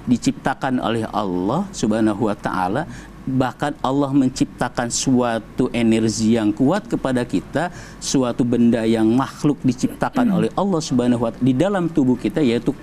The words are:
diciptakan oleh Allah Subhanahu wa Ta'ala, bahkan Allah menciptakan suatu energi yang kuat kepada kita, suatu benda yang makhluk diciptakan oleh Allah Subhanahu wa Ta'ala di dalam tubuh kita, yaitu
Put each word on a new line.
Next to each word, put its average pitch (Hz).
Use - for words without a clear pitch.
diciptakan 131
oleh 110
Allah 101
Subhanahu 110
wa 104
Ta'ala, 95
bahkan 131
Allah 139
menciptakan 131
suatu 123
energi 113
yang 104
kuat 160
kepada 131
kita, 156
suatu 123
benda 117
yang 113
makhluk 131
diciptakan 143
oleh -
Allah 185
Subhanahu 123
wa 117
Ta'ala -
di 131
dalam 175
tubuh 127
kita, 156
yaitu 120